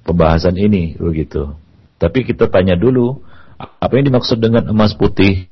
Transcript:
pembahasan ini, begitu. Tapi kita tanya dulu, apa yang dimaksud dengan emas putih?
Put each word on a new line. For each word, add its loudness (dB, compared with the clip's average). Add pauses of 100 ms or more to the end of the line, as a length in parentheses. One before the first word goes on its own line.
pembahasan 2
ini, 0
begitu. -6 (480)
Tapi 0
kita -2
tanya 2
dulu, 0 (300)
apa -8
yang 2
dimaksud 0
dengan 0
emas 2
putih? 0